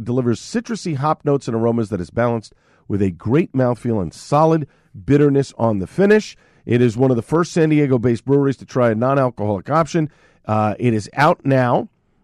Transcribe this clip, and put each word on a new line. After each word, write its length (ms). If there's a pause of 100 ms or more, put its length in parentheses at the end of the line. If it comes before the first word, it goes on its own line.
delivers 380
citrusy 560
hop 300
notes 220
and 80
aromas 340
that 120
is 80
balanced 440 (340)
with 140
a 100
great 400
mouthfeel 500
and 120
solid 540 (380)
bitterness 520
on 220
the 80
finish. 500 (280)
It 160
is 160
one 140
of 60
the 40
first 300
San 180
Diego-based 560
breweries 320
to 80
try 240
a 60
non-alcoholic 760
option. 400 (360)
Uh, 340
it 140
is 200
out 320
now. 440 (340)